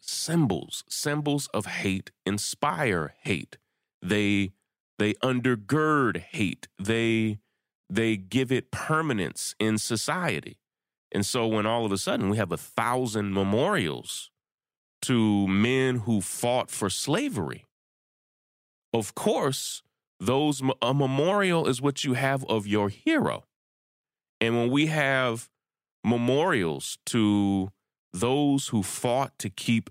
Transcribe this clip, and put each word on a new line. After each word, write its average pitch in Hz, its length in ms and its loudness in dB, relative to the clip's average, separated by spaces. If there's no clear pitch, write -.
symbols, 135 880 -2
symbols 147 600 -2
of - 180 -4
hate, - 440 -4
inspire 104 960 0
hate. - 380 -4
They, 101 500 2
they 104 160 2
undergird 127 1000 2
hate. - 500 -4
They, 113 600 2
they 113 280 0
give 110 340 0
it 127 200 0
permanence 147 880 -2
in 107 200 2
society. 127 800 -4
And 98 120 0
so 117 220 0
when 107 200 2
all 117 180 0
of 104 80 0
a 98 60 0
sudden 98 320 -2
we 104 80 0
have 95 140 -2
a 82 40 -4
thousand 113 760 -2
memorials 98 960 -2
to 107 440 4
men 123 540 2
who 110 200 0
fought 120 480 -2
for - 220 -4
slavery, 147 720 -4
of 113 220 -2
course, - 680 -2
those 135 440 0
m-, 131 180 2
a 123 140 2
memorial 165 760 2
is 127 140 -2
what 139 200 0
you 135 120 0
have 135 320 0
of 107 200 0
your 104 220 2
hero. 104 560 -2
And 117 160 2
when 120 140 2
we 143 160 2
have 135 640 0
memorials 120 1040 0
to 101 640 2
those 139 540 2
who 110 140 0
fought 123 560 -2
to 98 120 -8
keep - 400 -2